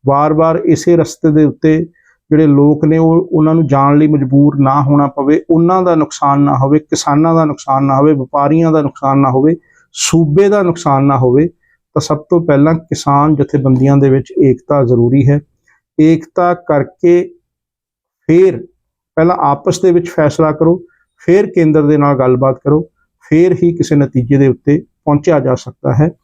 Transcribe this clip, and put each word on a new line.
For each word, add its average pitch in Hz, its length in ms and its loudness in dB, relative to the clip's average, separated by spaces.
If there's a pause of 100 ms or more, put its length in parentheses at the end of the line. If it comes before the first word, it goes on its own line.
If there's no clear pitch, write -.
ਵਾਰ-ਵਾਰ 156 580 0
ਇਸੇ 170 320 0
ਰਸਤੇ 160 360 -2
ਦੇ 151 120 2
ਉੱਤੇ 156 340 0 (520)
ਜਿਹੜੇ 151 160 2
ਲੋਕ 147 380 2
ਨੇ, 156 140 2
ਉਹ, 165 340 0
ਉਹਨਾਂ 156 220 0
ਨੂੰ 165 120 0
ਜਾਣ 139 320 0
ਲਈ 151 100 2
ਮਜਬੂਰ 143 520 0
ਨਾ 139 220 0
ਹੋਣਾ 143 240 0
ਪਵੇ, 143 340 -2 (100)
ਉਹਨਾਂ 175 320 2
ਦਾ 175 120 0
ਨੁਕਸਾਨ 143 460 -2
ਨਾ 143 180 0
ਹੋਵੇ, 139 200 0
ਕਿਸਾਨਾਂ 151 560 -2
ਦਾ 160 100 0
ਨੁਕਸਾਨ 139 400 -4
ਨਾ 135 140 0
ਹੋਵੇ, 151 140 2
ਵਪਾਰੀਆਂ 147 600 -2
ਦਾ 156 100 0
ਨੁਕਸਾਨ 139 360 -4
ਨਾ 135 120 0
ਹੋਵੇ, 147 260 0 (380)
ਸੂਬੇ 165 540 0
ਦਾ 202 140 0
ਨੁਕਸਾਨ 156 420 -2
ਨਾ 139 140 0
ਹੋਵੇ, 127 280 0
ਤਾਂ - 540 -10
ਸਭ 151 180 -6 (120)
ਤੋਂ 175 160 2
ਪਹਿਲਾਂ 147 280 2
ਕਿਸਾਨ 147 640 -2
ਜਥੇਬੰਦੀਆਂ 135 600 0
ਦੇ 139 140 2
ਵਿੱਚ 131 220 -2 (120)
ਏਕਤਾ 135 400 0
ਜ਼ਰੂਰੀ 120 440 0
ਹੈ। 143 120 0 (580)
ਏਕਤਾ 160 560 0
ਕਰਕੇ 175 680 -2 (1040)
ਫਿਰ 170 360 0 (520)
ਪਹਿਲਾਂ 170 240 0
ਆਪਸ 143 400 -2
ਦੇ 185 120 2
ਵਿੱਚ 170 160 -2
ਫੈਸਲਾ 151 440 -2
ਕਰੋ, 165 240 0 (500)
ਫਿਰ 190 260 2
ਕੇਂਦਰ 156 340 2
ਦੇ 151 100 2
ਨਾਲ 143 220 0
ਗੱਲਬਾਤ 127 460 0
ਕਰੋ, 147 160 0 (440)
ਫਿਰ 175 280 2 (100)
ਹੀ 170 140 0
ਕਿਸੇ 156 200 -2
ਨਤੀਜੇ 135 420 0
ਦੇ 139 100 4
ਉੱਤੇ 143 300 -2 (260)
ਪਹੁੰਚਿਆ 147 360 0
ਜਾ 127 140 -2
ਸਕਦਾ 123 400 -6
ਹੈ। 156 160 0 (140)